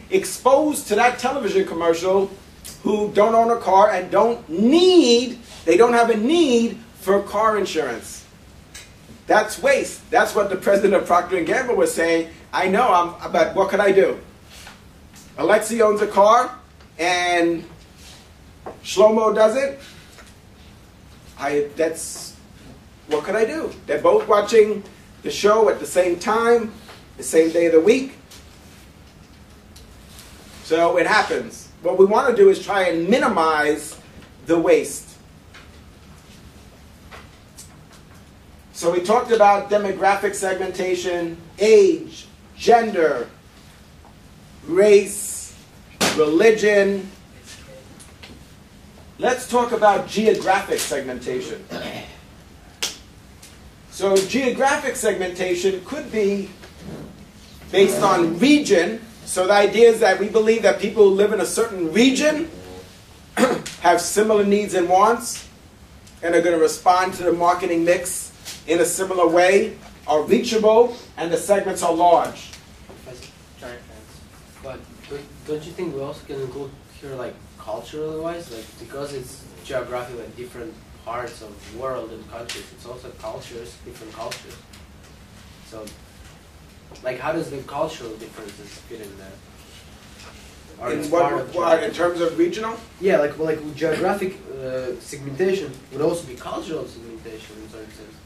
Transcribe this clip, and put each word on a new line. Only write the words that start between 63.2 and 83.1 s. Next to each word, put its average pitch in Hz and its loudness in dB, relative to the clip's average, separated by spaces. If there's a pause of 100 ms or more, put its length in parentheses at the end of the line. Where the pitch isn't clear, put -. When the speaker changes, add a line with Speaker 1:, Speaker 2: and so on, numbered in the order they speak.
Speaker 1:
<clears throat> - - (460)
have 175 4
similar 208 2
needs 202 0
and 175 0
wants 208 2 (760)
and 170 0
are 165 4
gonna 170 0
respond 180 2
to 175 -10
the 170 2
marketing 175 0
mix 175 -2 (400)
in 165 0
a 160 2
similar 185 0
way, 185 2 (320)
are 151 2
reachable, 220 2 (220)
and 165 -6
the 160 -2
segments 190 -2
are 170 0
large. 170 2 (1080)
Speaker 2:
Giant 120 -18
fans. - -20 (420)
But 131 -16 (300)
don't, 143 -14 (260)
don't 151 -8
you 170 -16
think 170 -10
we 135 -8
also 147 -12
can 139 -10
include 135 -10 (320)
here, 135 -14
like, 123 -12 (240)
culturally 156 -10
wise? 170 -10
Like, - -16 (140)
because 139 -12
it's 123 -14 (220)
geographically 123 -10 (120)
different 120 -16 (300)
parts 117 -12
of 110 -18 (220)
the 113 -16
world 123 -10
and 107 -20
countries, - -16 (100)
it's - -20
also 123 -18 (100)